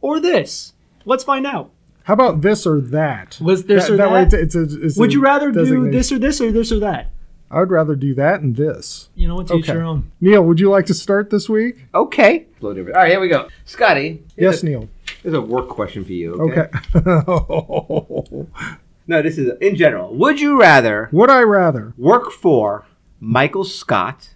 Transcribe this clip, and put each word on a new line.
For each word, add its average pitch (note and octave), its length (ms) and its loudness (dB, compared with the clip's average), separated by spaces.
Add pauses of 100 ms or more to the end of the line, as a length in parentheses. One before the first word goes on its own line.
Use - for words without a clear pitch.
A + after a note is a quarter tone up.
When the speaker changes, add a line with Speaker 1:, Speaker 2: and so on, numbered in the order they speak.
Speaker 1:
or D4 180 -2
this? - 540 -2 (320)
Let's B3+ 180 -2
find C4+ 240 -2
out. C4+ 240 -8 (340)
Speaker 2:
How G#3 100 0
about G#3 260 2
this G#3 260 0
or D#3 140 0
that? C3+ 600 -6
Speaker 1:
Was F3+ 240 0
this F#3+ 220 2
Speaker 2:
That, A3 60 0
Speaker 1:
or G3+ 60 2
Speaker 2:
that G3 120 4
way F#3+ 140 4
Speaker 1:
that? F3 160 4
Speaker 2:
it's E3 160 -4
a, E3+ 60 0
it's D3+ 120 -6
a, C#3 100 -12
it's D3+ 140 -2
Speaker 1:
Would A3 120 4
Speaker 2:
a - 20 -2
Speaker 1:
you C#4+ 80 2
rather C#4 320 2
do A3 80 0
Speaker 2:
designation. B3+ 320 2
Speaker 1:
this B3+ 200 0
or C4 60 -2
this C4+ 220 -2
or A3+ 100 0
this A3+ 220 0
or A3 80 0
that? F3+ 300 -6 (400)
Speaker 2:
I D3 100 -2
would F#3 100 0
rather D#3+ 240 0
do C#3 200 -4
that D3 260 0
and C3 160 -2
this. - 580 -6
Speaker 1:
You - 140 0
know F3 80 -4
what? F#3 120 -6
To F3 60 -2
each E3 140 0
Speaker 2:
Okay. C#3+ 100 -2
Speaker 1:
your E3 80 -4
own. D#3 240 -4 (100)
Speaker 2:
Neil, G3 220 6
would E3 160 4
you G3 120 4
like G3 160 2
to F#3+ 80 0
start G3+ 360 -2
this G#3 180 -4
week? A3+ 460 -4
Speaker 3:
Okay. A#3+ 520 2 (160)
All G#2 100 -8
right, C#3 380 2
here F#3+ 100 2
we F#3 80 -2
go. D3 200 0 (160)
Scotty. D#3+ 580 0 (140)
Speaker 2:
Yes, F#3 240 2
Speaker 3:
Here's - 20 -8
a, F3+ 40 -4
Speaker 2:
Neil. A#2 220 -6 (340)
Speaker 3:
here's E3 120 -6
a D3 60 0
work A#2+ 280 -4
question G2 360 -8
for F2+ 80 -12
you, E2+ 220 -8
okay? D#3 340 -2 (280)
Speaker 2:
Okay. D#3 1600 -2
<laughs> - 40 -20 (500)
Speaker 3:
No, E3 140 0
this D#3+ 160 -2
is, C3 240 -2
in G3 160 0
general. A2 400 0
Would C#4+ 240 2
you C#4+ 180 2
rather A#2 540 4
Speaker 2:
Would G3+ 160 4
I C4 140 6
rather? E3 560 0
Speaker 3:
work A3 340 2
for G#2+ 540 0 (340)
Michael C3+ 440 -2
Scott A#2+ 720 -6